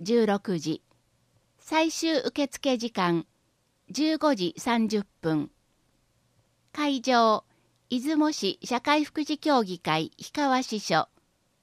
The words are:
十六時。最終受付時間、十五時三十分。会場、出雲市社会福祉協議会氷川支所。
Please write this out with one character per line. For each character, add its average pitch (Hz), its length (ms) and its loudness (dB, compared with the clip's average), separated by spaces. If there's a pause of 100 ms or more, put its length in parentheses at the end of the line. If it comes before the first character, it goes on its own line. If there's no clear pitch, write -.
十 220 260 2
六 196 320 0
時。 151 240 -4 (760)
最 320 320 0
終 320 300 0
受 277 260 -2
付 254 320 -2
時 233 120 -6
間、 175 360 0 (640)
十 311 280 0
五 294 160 2
時 180 220 -4
三 233 320 0
十 202 160 -2 (160)
分。 156 300 -2 (1200)
会 285 280 0
場、 233 440 4 (460)
出 247 100 -2 (160)
雲 302 160 4
市 - 300 -4
社 247 180 -2
会 294 240 2
福 - 160 -8
祉 294 180 -4
協 269 260 2
議 180 140 -8
会 160 380 -2
氷 - 160 -18
川 262 300 0
支 214 180 -6
所。 160 280 0 (540)